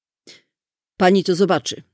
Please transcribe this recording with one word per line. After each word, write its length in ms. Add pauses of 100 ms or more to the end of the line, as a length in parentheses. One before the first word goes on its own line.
(960)
"Pani 280
to 100
zobaczy. 480 (120)